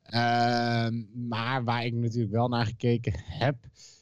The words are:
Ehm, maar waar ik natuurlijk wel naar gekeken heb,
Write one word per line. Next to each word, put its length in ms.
Ehm, 1000
maar 360
waar 200
ik 100
natuurlijk 380
wel 160
naar 180
gekeken 500
heb, 400